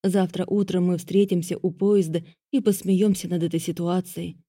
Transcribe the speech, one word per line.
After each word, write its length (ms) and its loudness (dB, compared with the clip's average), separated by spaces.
Завтра 420 2
утром 400 2
мы 140 2
встретимся 600 -2
у 120 -2
поезда 520 0
и 60 2
посмеёмся 680 2
над 160 0
этой 160 0
ситуацией. 800 -4